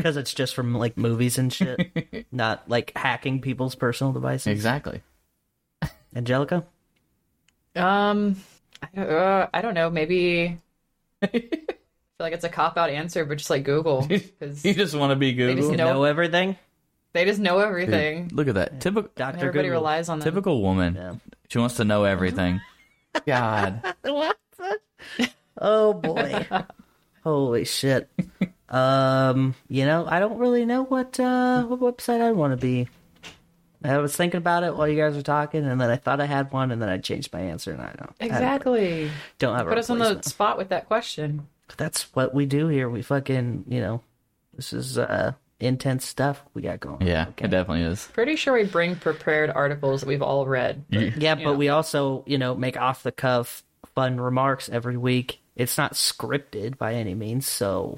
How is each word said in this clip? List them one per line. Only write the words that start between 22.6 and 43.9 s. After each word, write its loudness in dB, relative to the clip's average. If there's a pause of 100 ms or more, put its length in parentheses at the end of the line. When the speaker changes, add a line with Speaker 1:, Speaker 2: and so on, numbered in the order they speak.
Speaker 1:
<laughs> -8
Speaker 2:
God. 0
Speaker 1:
What? -2 (1200)
Oh, 4
boy. -2 (400)
Speaker 2:
<laughs> -20
Speaker 1:
Holy 2
shit. 0 (600)
Um, 4 (140)
you 0
know, 2
I 2
don't 0
really 2
know 0
what, -2
uh, 2
what -4
website 0
I 4
wanna 2
be. 0 (920)
I 2
was 0
thinking 0
about 2
it -2
while 2
you 2
guys 2
were -4
talking, 0
and 0
then 4
I 2
thought 0
I 0
had -2
one, 0
and -4
then -2
I -2
changed -6
my -8
answer, -6
and -12
I -10 (100)
don't, -14 (200)
I -4
don't, -6
Speaker 3:
Exactly. 0 (280)
Speaker 1:
don't 0
have -2
a -2
Speaker 3:
Put 2
us -2
on 0
the 2
Speaker 1:
replacement. 0
Speaker 3:
spot 0
with -6
that -2
question. -2 (300)
Speaker 1:
That's -4
what 0
we 2
do 2
here. 2
We -4
fucking, -2
you -2
know, -2 (520)